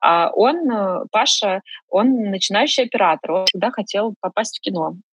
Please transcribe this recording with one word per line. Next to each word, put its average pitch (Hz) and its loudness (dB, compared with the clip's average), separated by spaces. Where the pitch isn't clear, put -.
а 170 4
он, 294 2
э, 196 -2
Паша, 208 0
он 220 2
начинающий 214 0
оператор, 185 0
он 185 0
всегда 202 -2
хотел 208 -4
попасть 208 -6
в - -20
кино. 170 -4